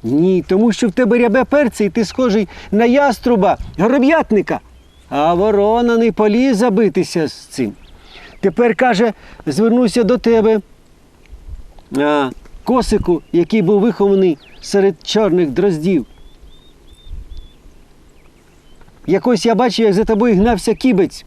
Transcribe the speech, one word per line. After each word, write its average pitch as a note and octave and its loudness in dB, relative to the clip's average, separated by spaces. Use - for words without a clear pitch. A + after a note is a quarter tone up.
Ні, E3 0
тому G#3 2
що A#3 -2
в F#3+ -2
тебе A#3+ 0
рябе A#3+ 2
перце, C#4 0
і - -2
ти A3+ -2
схожий A3 -2
на G#3+ 2
яструба, A#3+ 2
гороб'ятника. A#3 0
А D3+ 0
ворона G#3+ 0
не A3+ 2
полізе A#3 2
битися F#3 0
з - -8
цим. - -8
Тепер, — G3+ 0
каже, — A#3 0
звернуся A3+ 0
до A3 0
тебе, A3 2
а, D3 0
косику, G#3+ 0
який F3 0
був G3 2
вихований G3 0
серед G3 0
чорних F3+ 0
дроздів. E3 0
Якось G3 0
я A3+ 2
бачив, A3+ 0
як G3+ 2
за G#3 0
тобою A3 2
гнався G#3+ 0
кібець. G3 -2